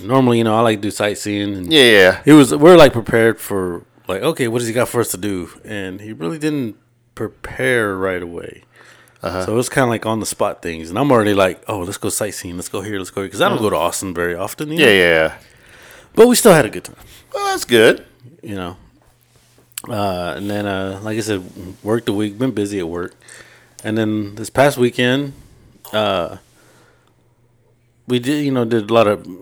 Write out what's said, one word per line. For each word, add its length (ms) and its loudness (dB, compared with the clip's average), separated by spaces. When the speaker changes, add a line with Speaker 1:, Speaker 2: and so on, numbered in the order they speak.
Speaker 1:
Normally, 360 2
you 60 2
know, 100 2
I 60 2
like 180 2
to 40 -10
do 80 -4
sightseeing. 640 -4
And 180 -6
Speaker 2:
Yeah, 120 8
yeah. 400 8
Speaker 1:
he 80 6
was, 220 8
we're, 220 8
like, 160 8
prepared 480 0
for, 440 -6
like, 140 -6
okay, 260 -4
what 100 -4
does 100 -4
he 60 -6
got 140 -2
for 120 -2
us 120 -4
to 40 -8
do? 320 -6
And 380 -12
he 100 -16
really 260 -10
didn't 380 -6
prepare 840 -4
right 260 -4
away. 420 -16
Speaker 2:
Uh-huh. 240 -6
Speaker 1:
So 60 -4
it 40 -2
was 140 -2
kinda 180 0
like 160 -4
on 160 -4
the 60 -8
spot 340 -6
things. 300 -10
And 80 -6
I'm 120 0
already 220 4
like, 340 0
oh, 120 -6
let's 180 -8
go 140 -6
sightseeing. 460 -8
Let's 120 -12
go 140 -8
here. 160 -8
Let's 100 -10
go 140 -8
here. 80 -10
'Cause 100 -10
I 80 2
don't 80 -2
Speaker 2:
Mm. 60 -4
Speaker 1:
go 80 0
to 60 0
Austin 360 -4
very 220 -4
often. 360 -10
You 100 -4
Speaker 2:
Yeah, 60 6
Speaker 1:
know? 60 8
Speaker 2:
yeah, 160 6
yeah. 60 -8
Speaker 1:
But 140 8
we 80 4
still 160 6
had 140 6
a 20 -8
good 160 -10
time. 120 -20
Speaker 2:
Well, 140 -6
that's 180 -4
good. 400 4
Speaker 1:
You 140 -14
know? 200 -10
Uh, 480 -6
and 140 -8
then, 160 -6
uh, 360 -8
like 140 -8
I 60 -4
said, 200 -4
worked 220 -2
the 80 -4
week, 260 -6
been 120 -2
busy 300 -6
at 80 -6
work. 260 -10
And 140 -6
then 380 -4
this 160 -12
past 260 2
weekend, 560 0
uh, 420 -2
we 120 -2
did, 260 -4
you 80 -2
know, 120 0
did 260 -2
a 40 2
lot 120 4
of, 200 -2
you 160 -18